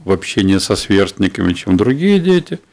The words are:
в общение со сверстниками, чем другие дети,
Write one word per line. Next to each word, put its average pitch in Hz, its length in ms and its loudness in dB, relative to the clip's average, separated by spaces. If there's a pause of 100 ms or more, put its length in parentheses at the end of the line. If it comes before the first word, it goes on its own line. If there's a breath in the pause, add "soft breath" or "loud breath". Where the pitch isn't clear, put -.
в 92 60 -6
общение 95 480 0
со 101 160 -2
сверстниками, 92 800 0
чем 92 220 -2
другие 156 420 2
дети, 175 400 0 (140)